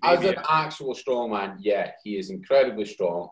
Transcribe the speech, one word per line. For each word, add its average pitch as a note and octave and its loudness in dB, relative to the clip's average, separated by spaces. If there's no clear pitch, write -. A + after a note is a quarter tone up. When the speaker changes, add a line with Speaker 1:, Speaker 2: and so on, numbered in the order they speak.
Speaker 1:
as F3 6
Speaker 2:
baby. F#3 2
Speaker 1:
an - -10
actual D3+ 0
strongman, A2 -2
yeah, G2 0
he G#2 -6
is F#2+ -8
incredibly G#2+ 2
strong. F2 -4